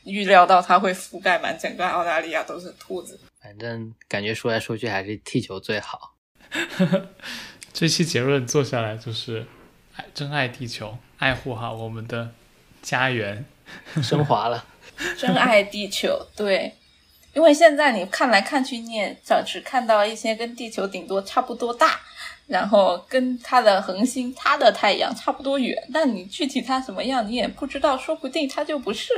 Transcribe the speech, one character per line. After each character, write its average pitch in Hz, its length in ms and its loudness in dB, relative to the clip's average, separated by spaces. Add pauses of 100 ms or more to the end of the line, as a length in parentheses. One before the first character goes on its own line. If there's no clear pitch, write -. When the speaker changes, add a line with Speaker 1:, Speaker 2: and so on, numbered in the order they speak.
Speaker 1:
预 196 220 -4
料 180 200 10
到 180 160 6
它 180 160 4
会 190 160 2
覆 - 240 -12
盖 175 220 0
满 - 180 -4
整 - 200 -8
个 180 100 -2
澳 180 160 -2
大 165 160 0
利 160 120 -6
亚 156 120 -2
都 165 160 -10
是 175 180 -14
兔 185 240 -10
子。 - 160 -20 (240)
Speaker 2:
反 101 160 -20
正 113 360 -10 (160)
感 101 120 -4
觉 107 140 -4
说 120 160 -2
来 113 80 0
说 113 160 -4
去 113 140 -6
还 98 120 -2
是 104 220 -8
踢 - 160 -2
球 117 180 -6
最 107 220 -4
好。 - 360 -14 (800)
Speaker 3:
<laughs> - 760 -10
这 - 160 0
期 165 160 2
结 151 160 0
论 131 260 2
做 143 160 2
下 123 200 -2
来 110 160 -4
就 113 160 -10
是 113 320 -8 (500)
爱-， - 80 -14 (100)
珍 143 160 -8
爱 139 200 0
地 123 180 -10
球， 113 300 -10 (220)
爱 135 140 2
护 123 220 -6
好 117 180 -8
我 113 140 -8
们 113 180 -10
的 117 260 -6 (500)
家 131 280 0
园。 107 360 -4 (280)
<laughs> - 300 -6
Speaker 2:
升 147 220 2
华 117 240 2
了。 117 160 -4 (280)
Speaker 1:
<laughs> - 240 -6
珍 196 160 0
爱 220 300 6
地 202 260 -6
球， - 460 -2
对。 196 360 0 (640)
因 285 80 2
为 320 100 10
现 302 240 8
在 294 160 4
你 190 140 0
看 262 240 0
来 202 100 6
看 262 240 0
去， 262 140 -6
你 226 140 -12
也 208 340 -4
只， 226 80 2 (100)
只 - 180 -8
看 240 260 -2
到 208 180 6
一 220 100 -4
些 220 200 -2
跟 233 200 -8
地 233 140 -10
球 196 180 -4
顶 185 200 -10
多 196 160 -2
差 - 180 0
不 247 140 -8
多 233 180 -4
大， 311 260 0 (460)
然 208 240 -2
后 190 400 4
跟 254 300 0
它 254 200 2
的 202 220 6
恒 190 240 -2
星、 254 300 -4
它 - 200 0
的 262 160 6
太 202 220 2
阳 - 220 0
差 - 160 -4
不 269 100 -6
多 269 160 -2
远， 233 180 0 (160)
但 277 220 2
你 180 120 -8
具 285 200 -4
体 269 160 -4
它 262 180 -2
什 262 140 -8
么 180 100 -6
样 240 240 -2
你 226 80 -6
也 220 120 -2
不 - 180 -8
知 269 140 -8
道， 269 180 2
说 311 180 -4
不 269 140 -10
定 294 180 -2
它 302 160 -6
就 302 140 -4
不 226 160 -6
适 - 240 -6